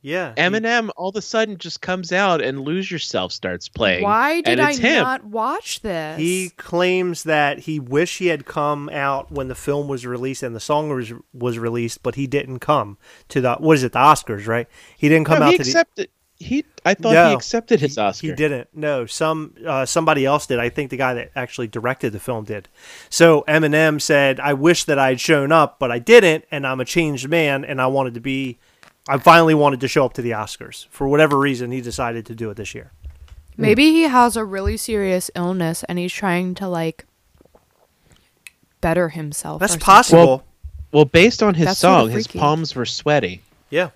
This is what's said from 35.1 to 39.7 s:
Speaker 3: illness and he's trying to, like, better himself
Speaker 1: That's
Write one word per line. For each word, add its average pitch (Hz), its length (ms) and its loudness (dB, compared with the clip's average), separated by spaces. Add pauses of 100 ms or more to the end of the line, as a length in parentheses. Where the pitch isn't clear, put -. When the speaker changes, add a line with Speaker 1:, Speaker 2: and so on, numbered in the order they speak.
Speaker 3:
illness 175 500 -2
and 175 140 -6
he's 175 140 -6
trying 180 440 -4
to, 196 120 -8
like, 165 380 -6 (1700)
better 170 280 0
himself 156 520 -10
Speaker 1:
That's 190 100 0